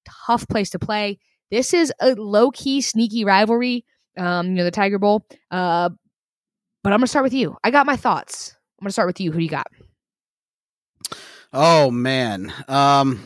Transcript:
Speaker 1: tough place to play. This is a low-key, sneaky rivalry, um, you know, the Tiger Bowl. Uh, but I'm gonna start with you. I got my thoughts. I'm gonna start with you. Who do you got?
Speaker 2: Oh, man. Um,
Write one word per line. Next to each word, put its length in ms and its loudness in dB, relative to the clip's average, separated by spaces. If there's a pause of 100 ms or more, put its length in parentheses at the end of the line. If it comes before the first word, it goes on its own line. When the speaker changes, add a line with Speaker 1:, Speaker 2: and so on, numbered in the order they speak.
(260)
Speaker 1:
tough 220 0
place 220 -4
to 80 -8
play. 400 -4 (320)
This 240 0
is 260 2
a 140 4
low-key, 640 0
sneaky 420 -2
rivalry, 640 2 (320)
um, 300 -2
you 80 -2
know, 100 0
the 60 0
Tiger 280 0
Bowl. 280 2 (240)
Uh, 400 -2 (920)
but 120 2
I'm 60 4
gonna 60 4
start 180 2
with 100 -2
you. 280 -2
I 80 0
got 140 4
my 120 0
thoughts. 600 -6 (240)
I'm 40 -12
gonna 80 -6
start 160 0
with 120 -6
you. 100 -4
Who 80 -4
do 60 0
you 60 -4
got? 160 -6 (1900)
Speaker 2:
Oh, 380 4
man. 600 -2 (160)
Um, 600 2